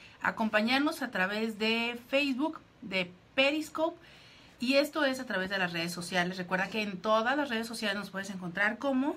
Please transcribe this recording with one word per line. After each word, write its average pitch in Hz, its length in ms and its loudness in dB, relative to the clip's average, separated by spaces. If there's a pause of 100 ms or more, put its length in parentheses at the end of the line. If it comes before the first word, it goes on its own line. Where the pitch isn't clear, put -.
(220)
acompañarnos 233 800 2
a 247 80 -2
través 208 480 0
de 233 420 0 (100)
Facebook, 285 500 0 (240)
de 185 280 -2 (220)
Periscope, 311 640 2 (600)
y 254 160 2
esto 294 280 4
es 262 160 0
a 254 60 -10
través 190 240 -2
de 202 80 0
las 175 160 0
redes 170 180 -2
sociales. 180 460 -2
Recuerda 185 300 -2
que 220 160 -4
en 196 180 -6
todas 220 340 2
las 294 140 0
redes 226 160 -2
sociales 220 320 -4
nos 190 140 -8
puedes 190 180 -6
encontrar 196 480 -2
como 277 400 0